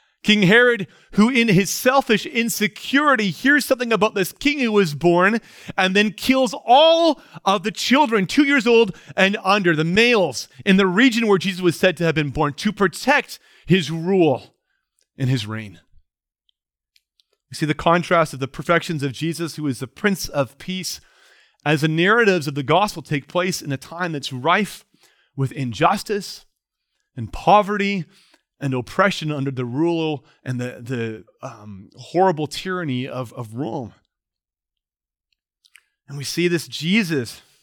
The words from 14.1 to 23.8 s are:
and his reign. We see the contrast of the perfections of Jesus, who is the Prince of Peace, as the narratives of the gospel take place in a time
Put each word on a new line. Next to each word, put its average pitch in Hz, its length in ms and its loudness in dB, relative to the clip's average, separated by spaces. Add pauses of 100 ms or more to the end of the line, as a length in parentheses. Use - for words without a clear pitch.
and 131 140 -2
his 123 160 -2
reign. 104 340 -12 (1700)
We - 40 -18
see 160 120 -6
the 147 80 -2
contrast 170 600 0
of 131 60 -14
the 135 60 -6
perfections 165 560 -4
of 139 100 -4
Jesus, 160 440 -6
who 151 100 -6
is 131 140 -4
the 131 60 -10
Prince - 420 -4
of 143 300 -4
Peace, - 420 -10 (640)
as 151 160 0
the 160 80 0
narratives 180 580 2
of 143 80 -6
the 139 80 -4
gospel 170 400 0
take 143 240 -6
place 180 360 -4
in 143 100 -8
a 131 60 -6
time 170 340 -8